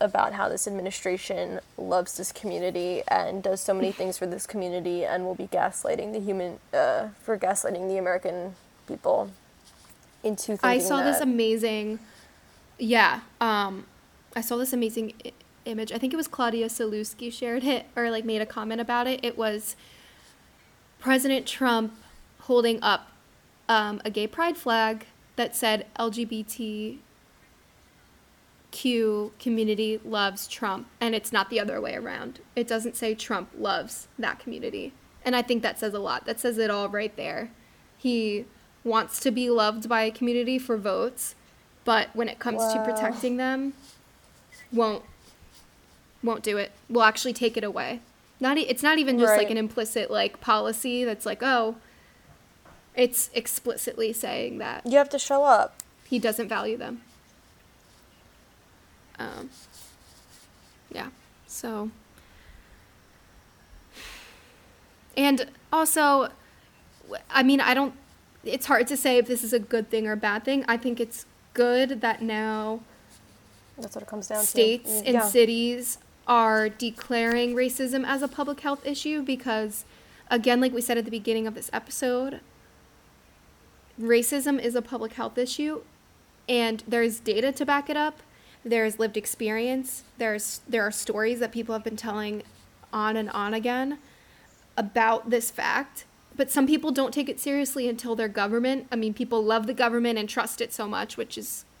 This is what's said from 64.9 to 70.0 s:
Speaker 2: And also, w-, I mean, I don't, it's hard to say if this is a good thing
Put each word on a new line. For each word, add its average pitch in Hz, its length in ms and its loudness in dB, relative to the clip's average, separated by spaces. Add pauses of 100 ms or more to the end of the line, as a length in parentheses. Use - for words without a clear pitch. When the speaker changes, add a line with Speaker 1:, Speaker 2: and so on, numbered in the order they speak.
Speaker 2:
And 277 320 4 (240)
also, 302 560 4 (720)
w-, - 260 -12
I - 140 4
mean, 269 160 8
I 254 140 4
don't, 269 200 0 (520)
it's 269 220 -4
hard 247 200 4
to 285 80 -2
say 254 220 4
if 240 100 6
this 240 160 -2
is 220 80 -4
a 240 80 4
good 220 300 -2
thing 220 180 0